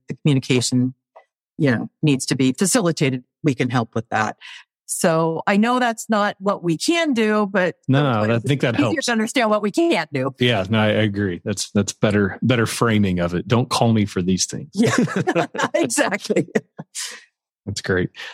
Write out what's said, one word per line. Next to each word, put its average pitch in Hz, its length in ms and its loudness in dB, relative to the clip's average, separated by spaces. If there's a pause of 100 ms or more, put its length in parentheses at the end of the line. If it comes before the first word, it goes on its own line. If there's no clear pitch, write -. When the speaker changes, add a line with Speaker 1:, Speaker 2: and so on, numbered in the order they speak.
Speaker 1:
the - 80 -10
communication, 127 800 0 (640)
you 139 140 2
know, 117 180 -4 (100)
needs 139 260 0
to 139 100 -2
be 131 160 2
facilitated, 160 720 0 (180)
we 151 100 2
can 123 180 -2
help 120 260 -2
with 113 140 -6
that. 107 260 -2 (560)
So 165 540 0
I 202 100 2
know 240 220 2
that's 233 320 -2
not 208 300 0
what 190 240 -4
we 165 120 0
can 330 380 0
do, 214 320 2
but 185 300 0 (100)
Speaker 2:
No, 135 160 4
no, 135 100 2 (100)
Speaker 1:
sometimes 110 220 0
Speaker 2:
I 104 40 -6
think 139 140 2
that 127 120 2
Speaker 1:
it's 107 60 -2
easier 120 140 2
Speaker 2:
helps. - 120 -4
Speaker 1:
to 247 60 0
understand 226 360 0
what 208 140 0
we 208 80 -2
can't 330 420 0
do. 131 280 -2
Speaker 2:
Yeah, 120 280 2
no, 110 120 2
I 107 80 4
agree. 101 560 0
That's, - 260 -6
that's 101 220 0
better, 104 500 2
better 117 240 2
framing 104 540 2
of 85 120 -2
it. 90 140 -4
Don't 120 240 0
call 117 220 2
me 107 120 4
for 101 160 -4
these 90 260 0
things. 147 280 -10
Speaker 1:
Yeah, 214 220 2
<laughs> - 800 -2
exactly. 226 720 -2 (1160)
Speaker 2:
That's 101 160 -8
great. 92 280 -2 (240)